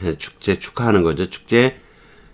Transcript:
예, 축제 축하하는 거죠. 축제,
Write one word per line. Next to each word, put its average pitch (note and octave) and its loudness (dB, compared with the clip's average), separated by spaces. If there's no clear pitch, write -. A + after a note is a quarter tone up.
예, D#2 -4
축제 - -4
축하하는 A2 0
거죠. E2 0
축제, - 0